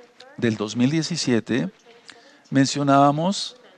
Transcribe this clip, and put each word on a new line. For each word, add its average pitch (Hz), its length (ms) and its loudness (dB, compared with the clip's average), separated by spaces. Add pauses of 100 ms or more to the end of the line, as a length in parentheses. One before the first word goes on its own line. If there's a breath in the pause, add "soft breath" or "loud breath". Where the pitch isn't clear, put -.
(360)
del 113 200 0
dos 104 200 -6
mil 123 140 2
diecisiete, 147 800 -2 (800 loud breath)
mencionábamos 143 1040 0 (220)